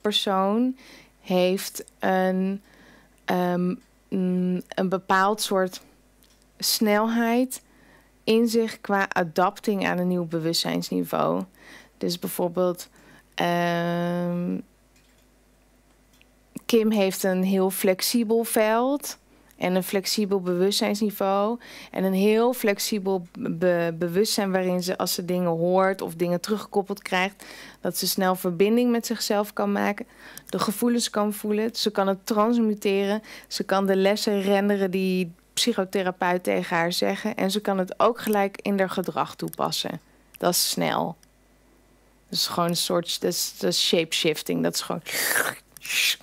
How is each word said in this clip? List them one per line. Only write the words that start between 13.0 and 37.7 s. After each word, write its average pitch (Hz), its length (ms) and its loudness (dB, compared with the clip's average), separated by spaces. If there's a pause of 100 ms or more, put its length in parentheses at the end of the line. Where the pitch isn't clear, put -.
ehm, 175 1200 0 (2000)
Kim 220 260 4
heeft 196 320 2
een 185 200 2
heel 190 260 4
flexibel 214 760 2
veld 233 720 0 (400)
en 180 180 0
een 185 80 2
flexibel 196 580 0
bewustzijnsniveau 202 1160 0 (320)
en - 120 -2
een 190 100 2
heel 220 400 4
flexibel 196 760 -2 (120)
be-, 170 600 0
bewustzijn 190 520 0
waarin 185 320 0
ze, 180 140 -4
als 185 160 -2
ze 185 120 -6
dingen 180 260 0
hoort 185 500 2
of 175 140 -6
dingen 175 260 -2
teruggekoppeld 202 600 -4
krijgt, 190 440 -2 (360)
dat 180 160 -4
ze 190 100 -2
snel 185 280 2
verbinding 202 560 2
met 233 140 0
zichzelf 208 480 -2
kan 202 180 -2
maken, 202 340 0 (400)
de - 140 -6
gevoelens 240 500 0
kan 208 240 0
voelen, 214 420 -4
ze - 160 -2
kan 196 160 0
het 190 180 -2
transmuteren, 208 960 2 (260)
ze - 160 -6
kan 196 220 2
de 190 100 4
lessen 202 460 2
renderen 196 500 2
die 185 400 0 (220)
psychotherapeut 185 880 0
tegen 185 340 0
haar 170 160 2
zeggen 196 420 -2
en 190 160 -2
ze 208 80 -4
kan 202 180 0